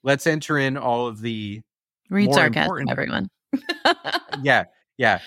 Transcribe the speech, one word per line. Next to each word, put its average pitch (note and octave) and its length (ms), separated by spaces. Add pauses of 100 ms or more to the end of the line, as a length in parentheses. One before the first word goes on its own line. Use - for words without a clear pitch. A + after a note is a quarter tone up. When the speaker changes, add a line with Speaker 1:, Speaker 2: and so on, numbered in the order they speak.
Speaker 1:
let's C#3 240
enter D#3 300
in C3+ 200
all B2 300
of G#2+ 140
the A2 400 (480)
Speaker 2:
Read G3+ 180
Speaker 1:
more F3 80
Speaker 2:
sarcasm, D3+ 280
Speaker 1:
important C#3 280
Speaker 2:
everyone. - 380 (240)
<laughs> - 880
Speaker 1:
Yeah, B2+ 220 (340)
yeah. G#2+ 300